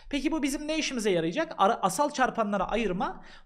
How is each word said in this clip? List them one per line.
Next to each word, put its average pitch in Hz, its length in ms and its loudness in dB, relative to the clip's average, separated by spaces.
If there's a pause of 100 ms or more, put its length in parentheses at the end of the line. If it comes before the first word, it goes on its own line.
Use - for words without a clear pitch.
(100)
Peki 190 220 0
bu 311 100 -2
bizim 294 260 -2
ne 311 100 0
işimize 233 320 0
yarayacak? 180 480 0
Ara-, 208 240 4
asal 285 280 2
çarpanlara 214 580 0
ayırma, 220 560 -2 (220)